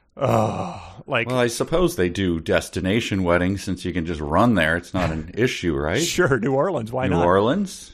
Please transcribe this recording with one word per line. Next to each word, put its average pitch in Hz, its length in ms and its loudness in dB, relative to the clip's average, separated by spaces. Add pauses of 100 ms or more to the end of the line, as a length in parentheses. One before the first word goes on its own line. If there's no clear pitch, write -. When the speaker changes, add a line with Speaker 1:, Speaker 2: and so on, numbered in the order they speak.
(160)
Speaker 1:
"Ugh," - 880 -2
like 117 220 0
Speaker 2:
Well, 127 100 0
I 123 80 4
suppose 160 500 0
they 90 140 2
do 87 280 0
destination 95 840 0
weddings 90 400 2
since 92 240 -6
you 87 80 -4
can 87 100 -2
just 80 160 -6
run 95 360 2
there. 80 200 2
It's - 160 -8
not 87 180 0
an 80 220 -6
Speaker 1:
<laughs> - 60 -8
Speaker 2:
issue, 98 360 0
right? 76 280 0
Speaker 1:
Sure, 170 360 2
New 135 140 0
Orleans, 135 400 -2
why 127 140 -2
Speaker 2:
New 90 100 0
Speaker 1:
not? 87 80 2
Speaker 2:
Orleans? 113 680 0